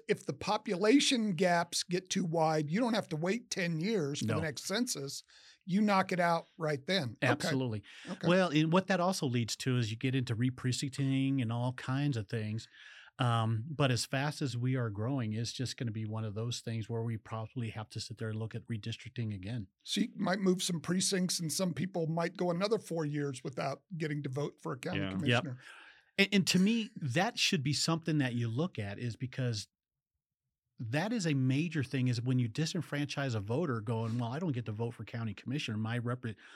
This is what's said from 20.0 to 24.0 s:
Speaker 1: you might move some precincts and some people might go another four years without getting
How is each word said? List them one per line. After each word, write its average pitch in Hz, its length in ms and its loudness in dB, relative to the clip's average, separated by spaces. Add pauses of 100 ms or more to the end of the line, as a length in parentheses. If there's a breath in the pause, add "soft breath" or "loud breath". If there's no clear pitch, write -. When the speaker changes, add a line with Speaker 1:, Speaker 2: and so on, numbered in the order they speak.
Speaker 1:
you - 140 2
might 196 240 0
move 190 220 4
some 175 180 -2
precincts 185 600 0
and 165 120 -2
some 185 220 0
people 185 320 -2
might 170 320 0
go 180 140 2
another 202 260 2
four 165 280 -2
years 143 380 -2
without 139 380 -4 (160)
getting 151 260 -2